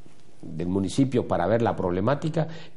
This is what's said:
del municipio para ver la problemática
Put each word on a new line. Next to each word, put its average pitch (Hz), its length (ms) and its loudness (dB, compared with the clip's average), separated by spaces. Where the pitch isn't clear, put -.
del 82 260 -4
municipio 98 580 2
para 87 220 2
ver 113 120 4
la 98 140 2
problemática 120 720 0